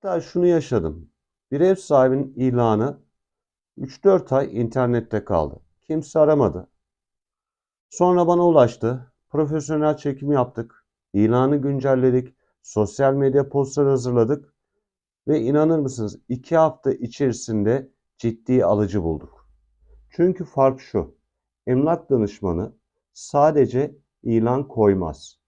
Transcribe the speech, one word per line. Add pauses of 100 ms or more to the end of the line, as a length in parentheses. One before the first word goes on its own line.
Hatta
şunu
yaşadım. (420)
Bir
ev
sahibinin
ilanı (800)
üç
dört
ay
internette
kaldı. (220)
Kimse
aramadı. (1200)
Sonra
bana
ulaştı. (160)
Profesyonel
çekim
yaptık. (280)
İlanı
güncelledik. (260)
Sosyal
medya
postları
hazırladık. (720)
Ve
inanır
mısınız, (100)
iki
hafta
içerisinde (260)
ciddi
alıcı
bulduk. (600)
Çünkü
fark
şu. (500)
Emlak
danışmanı (400)
sadece (260)
ilan
koymaz.